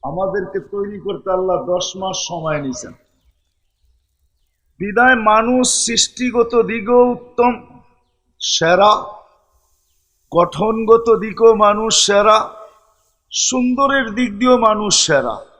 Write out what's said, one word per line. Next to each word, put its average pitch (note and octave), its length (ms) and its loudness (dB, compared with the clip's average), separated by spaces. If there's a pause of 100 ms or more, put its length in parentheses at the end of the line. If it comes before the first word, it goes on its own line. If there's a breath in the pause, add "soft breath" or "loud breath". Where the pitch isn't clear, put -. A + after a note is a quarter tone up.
আমাদেরকে F#3 580 -6
তৈরি G3+ 400 -10
করতে F3+ 300 -8
আল্লাহ F#3 360 -2
দশ F3+ 300 -4
মাস F#3+ 200 -8 (120)
সময় D#3+ 340 -6
নিছেন। B2+ 300 -10 (1900)
বিদায় A#3 380 2
মানুষ A3+ 680 0
সৃষ্টিগত A#3 760 0
দিকেও A#3 480 2
উত্তম, - 720 -4 (600)
সেরা, F3+ 640 2 (1300)
গঠনগত A3 760 2 (100)
দিকেও A3 340 4
মানুষ G#3+ 520 2
সেরা, G#3 440 2 (840)
সুন্দরের B3+ 840 -2
দিক G#3 240 -4
দিয়েও B3 200 4
মানুষ G#3 480 0
সেরা। B2 540 -2